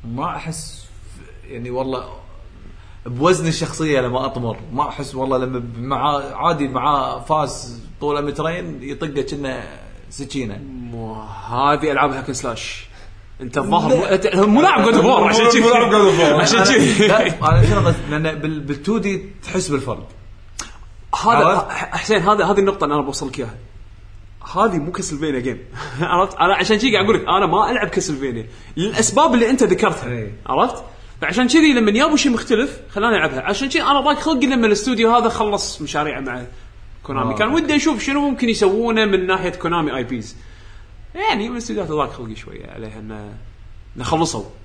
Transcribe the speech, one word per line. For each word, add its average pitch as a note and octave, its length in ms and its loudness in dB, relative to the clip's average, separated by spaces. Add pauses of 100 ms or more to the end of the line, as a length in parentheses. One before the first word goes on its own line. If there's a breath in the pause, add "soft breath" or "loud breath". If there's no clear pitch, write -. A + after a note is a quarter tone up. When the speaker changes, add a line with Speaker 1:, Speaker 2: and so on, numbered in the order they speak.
Speaker 1:
ما B2 200 -6
أحس D#3+ 600 -10
ف-، - 640 -18
يعني A#2+ 180 -10
والله B2+ 400 -4 (960 soft breath)
بوزن D#3 420 2
الشخصية D#3 540 0
لما B2 240 -2
أطمر، A#2+ 320 -4 (160)
ما C#3+ 160 0
أحس C3+ 260 -10
والله C3 220 0
لما B2+ 220 -2
ب-، A#2 200 -10
مع، C#3 420 -2 (140)
عادي C#3+ 320 0
مع B2+ 520 0
فاس C#3+ 600 -4 (220)
طوله D3 200 -2
مترين D3+ 600 -6
يطقه C#3+ 380 -6
كأنه C3 420 -6 (460)
سكينة. A#2+ 520 -8 (300)
Speaker 2:
مو A2+ 220 -10 (360)
هذه C#3+ 420 2
ألعاب C#3 200 2
هاك C3 140 -8
أند C3+ 100 -6
سلاش. - 520 -8 (540 soft breath)
أنت B2+ 160 -6
الظاهر D3+ 320 2
Speaker 1:
لا. C3 60 6
Speaker 2:
مو، F#3+ 80 2
أنت F#3+ 320 2
مو G#3+ 260 6
لاعب D#4+ 240 6
God A3+ 80 4
of - 40 6
War، - 60 6
Speaker 3:
مو، A#3 220 6
Speaker 2:
عشان A3 180 6
Speaker 3:
مو A#3+ 80 6
Speaker 2:
كذي. B3 80 6
Speaker 3:
لاعب A#3 320 6
God G3+ 240 6
of F3 40 2
War. D3+ 220 6
Speaker 2:
عشان - 180 4
Speaker 1:
أنا، F#3+ 60 6
Speaker 2:
كذي. G#3 420 4
Speaker 1:
لا، F3+ 420 2
أنا - 160 8
شنو G#3 140 4
قصدي؟ E3+ 200 2 (100)
لأن D#3 300 -2
بال-، D#3 200 -4
بالتو C#3+ 380 -4
دي F#3+ 320 -4 (140)
تحس - 240 -4
بالفرق. A#2+ 420 -6 (1120 loud breath)
Speaker 2:
هذا A3+ 120 4
Speaker 1:
عرفت؟ E3 340 4
Speaker 2:
ح-، - 280 -8
حسين، G3+ 220 0
هذا، G3 260 4
هذه G3 140 4
النقطة G3 240 2
اللي C#3+ 120 0
أنا C#3+ 80 2
بوصلك C3+ 360 -6
إياها. A2+ 160 -8 (1000)
هذه F#3+ 220 2
مو D3+ 140 -4
Castlevania D3+ 480 -4
جيم. A#2+ 200 -4 (260)
<laughs> B2+ 160 -12
عرفت؟ F3 360 2
أنا F#3 180 4
عشان G3+ 240 2
شي B3 120 4
قاعد G3 120 4
أقول A3 120 4
لك، - 120 -2
أنا F#3 180 4
ما F#3+ 260 2
ألعب G#3 160 0
Castlevania C3+ 600 -4 (300 loud breath)
للأسباب A3 560 2
اللي A#3 160 4
أنت B3+ 140 4
ذكرتها. F3 460 2
Speaker 1:
إيه. A2 220 -6 (140)
Speaker 2:
عرفت؟ E3 380 0 (380 loud breath)
فعشان F#3 260 0
كذي D4+ 260 6
لما A3 180 4
يابوا D4 260 4
شي C#4+ 120 2
مختلف، A#3 600 0
خلاني G#3+ 260 0
ألعبها. D3+ 260 0
عشان B3+ 280 -2
كذي D4+ 120 0
أنا C4+ 200 4
ضاق C#4+ 180 2
خلقي C#4 280 0
لما B3 200 2
الاستوديو A3 440 2
هذا A#3 180 4
خلص G#3 520 -2
مشاريعه D3 380 -4
مع B2+ 240 -8 (600 soft breath)
كونامي. C3 300 -2
Speaker 1:
آه، G#2 40 -4
Speaker 2:
كان G#3+ 120 0
Speaker 1:
أوكي. E4 140 2
Speaker 2:
ودي D4+ 120 0
أشوف C#4+ 280 0
شنو C#4+ 260 0
ممكن B3 200 -2
يسوونه A3 560 2
من F#3 220 2
ناحية F#3 220 0
Konami D#3+ 460 -2
آي B2+ 80 -4
بيز. A2+ 320 -8 (800 soft breath)
يعني C#4+ 340 -2
من B3 60 -8
الاستوديوهات G#3 360 -6
ضاق C#3+ 200 -2
خلقي A2 240 -12
شوية - 320 -16
عليها A2 320 -14
إنه، G#2+ 340 -14 (640)
إنه B2 60 -8
خلصوا. D#3+ 400 -2 (220)